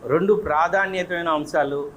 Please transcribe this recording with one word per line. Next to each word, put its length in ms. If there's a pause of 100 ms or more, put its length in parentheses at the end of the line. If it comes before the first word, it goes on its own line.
(120)
రెండు 220 (140)
ప్రాధాన్యతమైన 880
అంశాలు 420 (180)